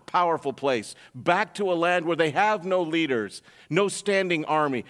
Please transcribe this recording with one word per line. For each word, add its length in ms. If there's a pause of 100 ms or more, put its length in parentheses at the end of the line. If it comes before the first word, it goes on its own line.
powerful 460
place, 420 (200)
back 400
to 180
a 80
land 260
where 120
they 140
have 340
no 160
leaders, 600 (280)
no 180
standing 560
army, 460